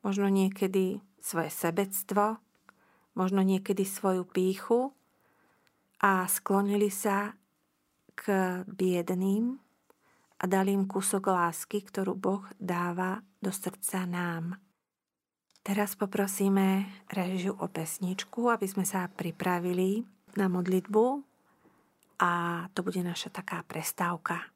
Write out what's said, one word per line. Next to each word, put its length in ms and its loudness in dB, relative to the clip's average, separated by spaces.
možno 240 2
niekedy 720 2
svoje 320 -2
sebectvo, 880 0
možno 300 2
niekedy 420 2
svoju 400 -2
pýchu 640 0
a 240 4
sklonili 640 2
sa 420 -2
k 100 -14
biedným 920 0
a 20 -2
dali 320 2
im 80 2
kúsok 480 0
lásky, 560 0
ktorú 320 -4
Boh 240 0
dáva 640 -2
do 100 -4
srdca 540 -6
nám. 560 -4
Teraz 320 0
poprosíme 880 2
réžiu 480 -2
o 160 -4
pesničku, 800 -2
aby 160 0
sme 160 -2
sa 240 -2
pripravili 960 0
na 160 2
modlitbu 720 2
a 560 0
to 80 -2
bude 160 -2
naša 320 -4
taká 320 -8
prestávka. 920 -4